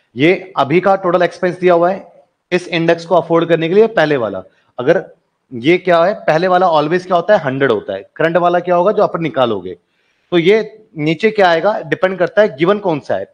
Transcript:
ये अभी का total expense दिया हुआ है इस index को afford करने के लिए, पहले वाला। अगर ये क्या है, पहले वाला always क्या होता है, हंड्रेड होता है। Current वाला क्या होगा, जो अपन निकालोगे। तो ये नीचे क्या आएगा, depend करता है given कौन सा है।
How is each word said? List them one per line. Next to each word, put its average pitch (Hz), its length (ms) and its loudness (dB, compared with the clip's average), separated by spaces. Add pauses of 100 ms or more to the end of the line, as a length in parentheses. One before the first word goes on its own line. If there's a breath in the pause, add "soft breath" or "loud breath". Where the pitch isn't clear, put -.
(160)
ये 170 420 0
अभी 143 240 0
का 196 140 2
total 180 280 0
expense 170 360 -4
दिया 180 140 4
हुआ 170 180 2
है - 360 -14 (240)
इस 180 160 -2
index 165 380 0
को 185 100 0
afford 165 340 2
करने 165 200 0
के 175 60 -2
लिए, 220 120 6
पहले 151 300 0
वाला। 98 260 -6 (360 soft breath)
अगर 175 240 0 (480)
ये 131 260 0
क्या 175 260 0
है, 196 100 0 (120)
पहले 165 220 0
वाला 180 220 2
always 160 360 0
क्या 185 100 -2
होता 170 200 2
है, 165 80 0
हंड्रेड 135 280 0
होता 101 220 -4
है। 98 220 -12
Current 165 220 0
वाला 175 220 2
क्या 175 160 0
होगा, 175 160 2
जो 202 120 0
अपन 170 200 -2
निकालोगे। 110 540 -2 (540)
तो 180 60 0
ये 202 500 0 (100)
नीचे 160 340 -2
क्या 196 180 2
आएगा, 170 320 0
depend 170 380 -4
करता 180 220 0
है 202 160 0
given 190 220 0
कौन 175 200 -4
सा 117 160 -6
है। 95 180 -6